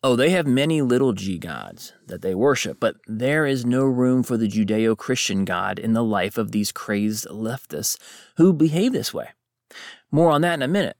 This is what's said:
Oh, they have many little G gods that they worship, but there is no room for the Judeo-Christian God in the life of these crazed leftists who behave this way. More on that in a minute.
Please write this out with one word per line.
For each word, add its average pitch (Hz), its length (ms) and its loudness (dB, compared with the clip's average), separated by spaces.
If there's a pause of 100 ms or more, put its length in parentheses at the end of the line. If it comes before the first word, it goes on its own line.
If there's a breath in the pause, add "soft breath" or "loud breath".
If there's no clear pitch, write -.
Oh, 131 120 4
they 127 160 4
have 180 160 2
many 143 360 2
little 127 320 2
G 95 240 -6
gods 62 560 -14 (120)
that 90 140 -12
they 95 140 -2
worship, 113 440 0
but - 180 -2 (100)
there 135 400 0
is 131 180 -2
no 127 200 2
room 127 380 2
for 117 140 -2
the 110 100 0
Judeo-Christian 107 1000 0
God 92 320 -4
in 113 160 -2
the 117 100 2
life 101 320 0
of 107 160 -4
these 104 180 -2
crazed 107 580 -4
leftists 110 680 -8 (400 loud breath)
who 180 160 6
behave 165 400 2
this - 220 -6
way. - 160 -8 (800 loud breath)
More 160 200 4
on 147 120 4
that 175 120 2
in 147 80 -4
a 127 60 -2
minute. 175 320 -2